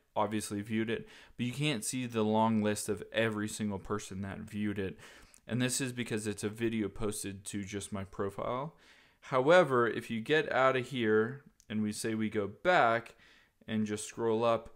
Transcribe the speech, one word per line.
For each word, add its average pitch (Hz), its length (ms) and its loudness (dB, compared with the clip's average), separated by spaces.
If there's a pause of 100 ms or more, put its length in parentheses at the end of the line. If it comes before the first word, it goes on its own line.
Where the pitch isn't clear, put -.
(140)
obviously 107 460 -2
viewed 110 300 -2
it, - 180 -4 (300)
but 120 80 -2
you 123 60 -4
can't 139 300 -2
see 127 220 -4
the 113 180 0
long 110 400 4
list 104 280 0
of 98 200 -4
every 107 380 0
single 104 300 -4
person 98 420 -6
that 98 200 -8
viewed 104 380 -4
it. 95 200 -6 (500)
And 123 140 -2
this 123 180 0
is 127 140 -4
because 113 320 -4
it's 104 180 -4
a 104 60 -2
video 110 400 -2
posted 101 560 -6
to 101 180 -6
just 98 300 -8
my 98 100 -6
profile. 120 680 -6 (460)
However, 135 680 6
if 110 220 -4
you 113 100 -2
get 147 320 2
out 131 240 4
of 123 120 -4
here 113 560 2 (260)
and 107 120 -2
we 107 80 0
say 113 240 -4
we 110 140 0
go 104 180 -2
back 117 680 2 (520)
and 107 200 -2
just 104 200 -4
scroll 113 380 0
up, 113 320 2